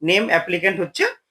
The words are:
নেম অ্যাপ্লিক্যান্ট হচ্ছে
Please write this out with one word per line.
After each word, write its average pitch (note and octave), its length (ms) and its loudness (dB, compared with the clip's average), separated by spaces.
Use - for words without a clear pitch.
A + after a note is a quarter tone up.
নেম F#3+ 240 2
অ্যাপ্লিক্যান্ট F3 540 0
হচ্ছে F3+ 240 -2